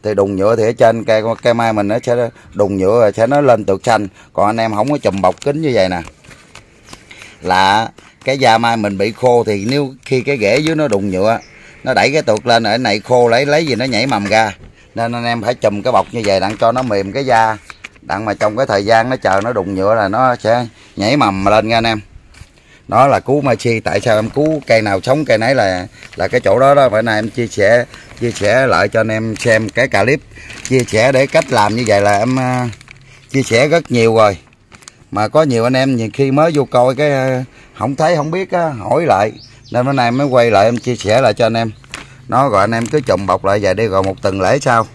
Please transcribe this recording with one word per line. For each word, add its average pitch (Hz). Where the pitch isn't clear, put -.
thì 107
đùng 101
nhựa 104
thì 113
ở 113
trên 113
cây, 110
cây 120
mai 117
mình 104
nó 113
sẽ 120
đùng 98
nhựa 98
rồi 104
sẽ 113
nó 143
lên 120
tược 95
xanh. 107
Còn 95
anh 110
em 113
không 104
có 98
chùm 98
bọc 92
kín 143
như 151
vậy 95
nè. 87
Là 95
cái 135
da 117
mai 117
mình 104
bị 107
khô 120
thì 101
nếu 135
khi 131
cái 135
rễ 107
dưới 156
nó 151
đùng 101
nhựa, 101
nó 127
đẩy 117
cái 151
tược 107
lên, 117
ở 110
này 107
khô 123
lấy, 123
lấy 156
gì 131
nó 110
nhảy 123
mầm 104
ra. 107
Nên 117
anh 120
em 117
phải 120
chùm 104
cái 123
bọc 95
như 117
vậy 95
đặng 104
cho 117
nó 127
mềm 98
cái 135
da. 113
Đặng 95
mà 104
trong 107
cái 135
thời 101
gian 113
nó 131
chờ 98
nó 120
đùng 98
nhựa 98
là 104
nó 120
sẽ 117
nhảy 110
mầm 98
lên 110
nha 113
anh 113
em. 110
Đó 123
là 113
cứu 143
mai 131
si. 113
Tại 101
sao 110
em 110
cứu 151
cây 113
nào 98
sống 139
cây 120
nấy 120
là, 92
là 92
cái 123
chỗ 101
đó 135
đó. 139
Bữa 110
nay 110
em 110
chia 117
sẻ, 110
chia 120
sẻ 110
lại 101
cho 110
anh 110
em 110
xem 110
cái 131
clip 117
chia 123
sẻ 117
để 131
cách 160
làm 107
như 120
vậy 101
là 101
em, 127
à, 127
chia 135
sẻ 120
rất 165
nhiều 113
rồi. 107
Mà 107
có 151
nhiều 120
anh 127
em 131
nhiều 113
khi 139
mới 156
vô 143
coi 123
cái, 147
à, 131
không 127
thấy 160
không 147
biết 180
á, 170
hỏi 127
lại. 107
Nên 123
bữa 139
nay 123
mới 139
quay 120
lại 101
em 120
chia 120
sẻ 107
lại 113
cho 117
anh 110
em. 113
Nó 113
rồi 101
anh 107
em 117
cứ 151
chùm 98
bọc 92
lại 98
vậy 95
đi, 113
rồi 95
một 95
tuần 98
lễ 104
sau 117